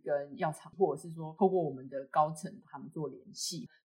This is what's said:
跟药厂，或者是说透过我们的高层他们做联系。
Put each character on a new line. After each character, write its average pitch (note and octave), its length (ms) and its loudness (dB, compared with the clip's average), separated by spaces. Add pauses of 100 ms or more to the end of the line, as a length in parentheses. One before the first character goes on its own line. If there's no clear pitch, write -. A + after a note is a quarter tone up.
跟 C#3+ 340 -2
药 D#3 140 2
厂， - 260 -14
或 D#3+ 180 4
者 D#3+ 60 -8
是 F3 140 -10
说 D#3+ 240 -8
透 F#3+ 100 8
过 F#3 100 6
我 D3+ 120 2
们 C3 180 -10
的 C3+ 220 -6
高 D#3 200 6
层 - 340 -10
他 C#3+ 120 -14
们 C3+ 140 -12
做 D3+ 160 -4
联 C3+ 260 -12
系。 - 340 -6 (180)